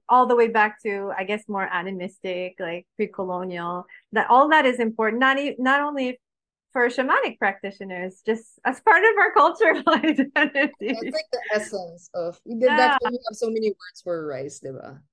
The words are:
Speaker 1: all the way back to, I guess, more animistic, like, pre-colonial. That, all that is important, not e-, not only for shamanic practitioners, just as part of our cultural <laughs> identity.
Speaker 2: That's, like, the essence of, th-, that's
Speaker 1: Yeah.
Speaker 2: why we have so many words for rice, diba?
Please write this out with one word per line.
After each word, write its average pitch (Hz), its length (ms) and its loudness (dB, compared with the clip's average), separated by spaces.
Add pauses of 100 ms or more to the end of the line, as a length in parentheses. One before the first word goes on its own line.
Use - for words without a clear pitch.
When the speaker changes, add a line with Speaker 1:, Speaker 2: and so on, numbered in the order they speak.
Speaker 1:
all 254 160 6
the 247 120 2
way 233 120 4
back 220 340 0
to, 202 300 -6
I 190 120 -6
guess, 208 220 -6
more 196 240 -6
animistic, 180 880 -8
like, 175 280 -8 (100)
pre-colonial. 180 880 -6 (280)
That, 208 180 0
all 269 180 8
that 311 160 6
is 247 160 0
important, 226 400 -2
not 269 180 4
e-, 285 200 -4
not 269 240 2
only 269 360 -4 (540)
for 240 160 2
shamanic 277 500 0
practitioners, 196 840 -6
just 226 400 -6
as 262 160 -2
part 359 240 6
of 427 140 4
our 415 160 4
cultural 320 500 4
<laughs> - 40 2
identity. 294 920 2
Speaker 2:
That's, 226 220 -6
like, 622 300 -8
the 247 100 -6 (100)
essence 185 600 -6
of, 175 320 -8
th-, 233 140 -10
that's 269 200 4
Speaker 1:
Yeah. 277 220 4
Speaker 2:
why 277 80 -4
we 247 80 -6 (100)
have 220 80 -10
so 233 140 -4
many 220 180 -2
words - 340 -10
for 170 240 -6
rice, 139 380 -10
diba? 135 360 -14 (120)